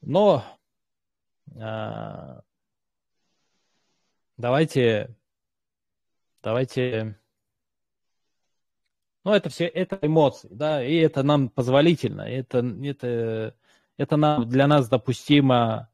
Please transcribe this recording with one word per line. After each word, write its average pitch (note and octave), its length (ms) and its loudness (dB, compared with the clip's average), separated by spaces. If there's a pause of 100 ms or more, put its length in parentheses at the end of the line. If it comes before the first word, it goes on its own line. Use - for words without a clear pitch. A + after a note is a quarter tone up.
Но, E3+ 420 2 (1120)
а, A2 840 -12 (1900)
давайте, A#2+ 800 0 (1300)
давайте, A#2 760 -4 (2000)
ну, G3 80 0
это G3 160 2
всё, E3+ 180 -4
это F3+ 360 -6
эмоции, D3+ 480 2
да, C#3+ 340 -4
и C#3+ 120 -2
это D#3 260 2
нам C#3+ 260 2
позволительно, B2+ 760 2
это, B2 360 -6
это, A#2 960 -6 (420)
это D3 200 -2
нам, D3+ 320 2
для C3 180 4
нас C#3+ 220 4
допустимо B2 1040 2